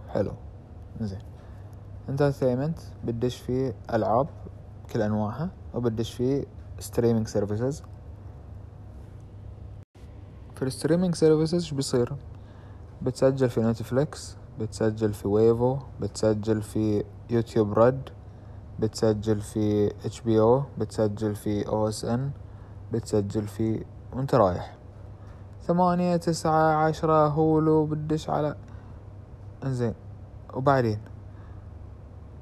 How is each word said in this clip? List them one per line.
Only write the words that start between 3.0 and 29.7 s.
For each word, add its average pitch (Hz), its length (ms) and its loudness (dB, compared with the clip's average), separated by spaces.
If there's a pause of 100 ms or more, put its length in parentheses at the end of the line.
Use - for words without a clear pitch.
بتدش 117 300 0
فيه 127 400 -2 (180)
ألعاب 113 340 2 (680)
كل 120 80 0
أنواعها، 107 480 0 (240)
وبتدش 117 400 -2
فيه 131 320 0 (340)
ستريمينج 117 480 2
سيرفيسز. 107 560 -2 (2750)
في - 60 -16
الستريمينج 160 540 2
سيرفيسز 160 480 6
شو 151 120 -6
بيصير؟ 135 380 0 (880)
بتسجل 131 480 4
في 120 120 2
نتفليكس، 117 760 0 (220)
بتسجل 110 540 0
في - 140 -6
ويفو، 117 500 6 (240)
بتسجل 107 600 2
في 107 420 2 (260)
يوتيوب 113 500 2
ريد، 131 300 6 (680)
بتسجل 107 640 2
في 104 460 2 (180)
اتش - 160 -8
بي 110 180 4
او، 120 240 6 (140)
بتسجل 107 580 0
في 104 320 -2
او 107 200 2
اس 110 180 -4
ان، 123 260 0 (600)
بتسجل 104 560 0
في، 110 380 -2 (280)
وانت 135 220 0
رايح. 98 420 4 (840)
ثمانية، 175 540 4
تسعة، 160 580 4
عشرة، 156 540 6
هولو، 156 580 6
بتدش 156 440 -2
على، 147 260 0 (1080)
انزين. 123 300 0 (600)